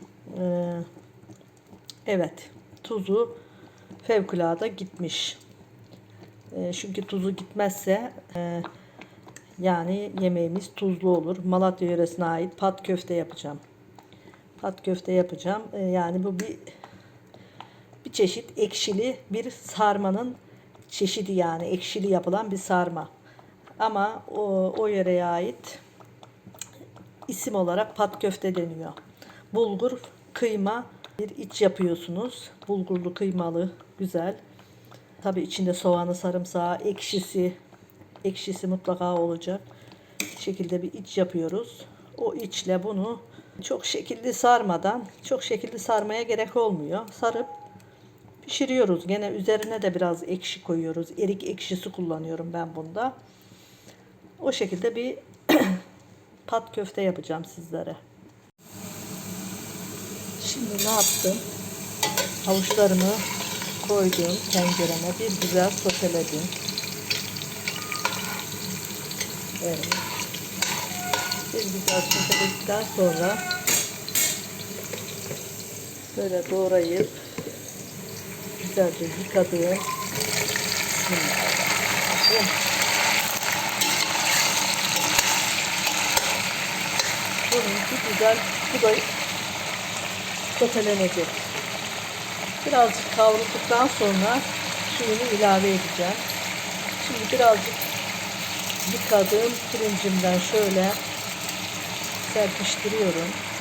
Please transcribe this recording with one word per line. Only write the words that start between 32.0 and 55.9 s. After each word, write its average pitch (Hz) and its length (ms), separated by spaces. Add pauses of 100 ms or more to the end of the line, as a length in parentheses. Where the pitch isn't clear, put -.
Bulgurlu, 180 460
kıymalı, 180 580 (280)
güzel. 185 360 (840)
Tabii 185 200
içinde 180 320
soğanı, 175 420
sarımsağı, 180 600
ekşisi, 190 800 (720)
ekşisi 190 420
mutlaka 180 480
olacak. 170 460 (760)
Bu - 40
şekilde 180 420
bir 180 100
iç - 240
yapıyoruz. 180 640 (360)
O - 180
içle 185 480
bunu 214 360 (420)
çok - 240
şekilli - 480
sarmadan, 214 720 (180)
çok 262 200
şekilli 226 360
sarmaya 214 420
gerek 220 340
olmuyor. 196 560
Sarıp 233 360 (1000)
pişiriyoruz. 240 580
Gene 202 200
üzerine 214 540
de 190 140
biraz 175 280
ekşi - 400
koyuyoruz. 165 440 (120)
Erik 196 240
ekşisi 185 480
kullanıyorum 165 640
ben 165 220
bunda. 180 380 (1300)
O 269 120
şekilde 196 440
bir 247 220 (320)
<clears throat> 311 80 (920)